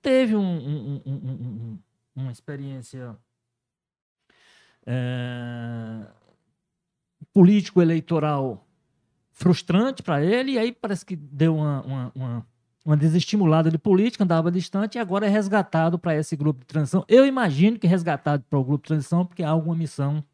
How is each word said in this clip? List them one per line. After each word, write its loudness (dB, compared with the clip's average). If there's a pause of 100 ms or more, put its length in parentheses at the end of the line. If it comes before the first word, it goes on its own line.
Teve 2
um, 0
um, -4
um, -10
um, -8
um, -10
um, -12 (360)
uma -8
experiência, -14 (1700)
é, -8 (1300)
político-eleitoral 2 (680)
frustrante 0
pra 0
ele, 0
e 0
aí -2
parece -8
que -10
deu 0
uma, -2
uma, -8
uma, -8 (380)
uma 2
desestimulada 2
de -2
política, 2
andava 2
distante, -4
e -6
agora -2
é 2
resgatado 0
pra -2
esse -4
grupo -2
de -20
transição. -2
Eu 8
imagino 2
que 0
resgatado 0
pra 2
o 2
grupo -2
de -20
transição, 0
porque -8
há -2
alguma 0
missão -4